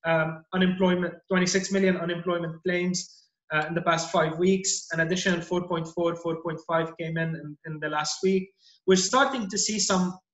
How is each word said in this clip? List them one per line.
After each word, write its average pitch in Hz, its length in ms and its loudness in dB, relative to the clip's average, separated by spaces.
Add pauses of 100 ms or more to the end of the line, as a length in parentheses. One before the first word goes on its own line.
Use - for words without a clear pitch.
um, 160 480 0
unemployment, 180 600 2 (140)
twenty-six 185 440 2
million 190 240 4
unemployment 170 640 -4
claims, 180 640 -4 (280)
uh, 156 140 0
in 165 80 -6
the 170 80 -2
past 165 300 0
five 156 260 2
weeks. 190 540 0
An 165 80 -2
additional 175 400 0
four 175 260 -4
point 165 220 -4
four, 170 260 0
four 165 280 -6
point 160 260 -6
five 165 300 0
came 165 180 -4
in, 165 180 -2
in, 151 220 -10 (100)
in 156 140 -8
the 151 80 -4
last 151 340 -4
week. 190 280 0 (360)
We're 190 100 8
starting 254 520 2
to 202 100 -4
see 214 220 -2
some 180 380 2 (160)